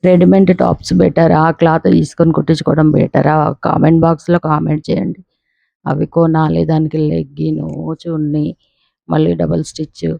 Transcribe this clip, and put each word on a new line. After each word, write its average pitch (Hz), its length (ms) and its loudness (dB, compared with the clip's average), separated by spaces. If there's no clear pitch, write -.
రెడీమేడ్ 185 540 4
టాప్స్ - 360 -2
బెటర్, 170 420 2
ఆ 156 160 2
క్లాత్ 160 340 0
తీసుకొని 165 480 2
కుట్టించుకోవడం 156 580 0
బెటర్? 143 380 0
ఆ 156 80 2
కామెంట్ 160 420 2
బాక్స్లో 165 380 0
కామెంట్ 156 460 -2
చేయండి. - 360 -4
అవి 151 220 -4
కొనాలి, 160 580 0
దానికి 156 380 -2
లెగ్గిన్, 156 580 -4
చున్నీ, 151 500 -4
మళ్ళీ 160 260 0
డబల్ 160 300 -2
స్టిచ్. - 420 -10